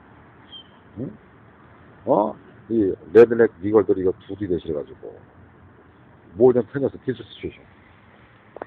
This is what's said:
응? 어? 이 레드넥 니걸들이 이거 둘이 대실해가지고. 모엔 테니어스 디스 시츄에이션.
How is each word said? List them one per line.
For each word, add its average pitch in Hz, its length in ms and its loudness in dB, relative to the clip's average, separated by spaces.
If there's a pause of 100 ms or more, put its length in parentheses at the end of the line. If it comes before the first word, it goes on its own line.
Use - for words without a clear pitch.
(1000)
응? 151 180 -14 (880)
어? 196 300 0 (340)
이 107 240 0 (200)
레드넥 117 380 6 (100)
니걸들이 101 400 0
이거 90 120 -2 (140)
둘이 98 200 -12
대실해가지고. 78 720 -10 (1120)
모엔 120 380 2
테니어스 139 280 -6
디스 117 240 -10
시츄에이션. - 400 -16 (1040)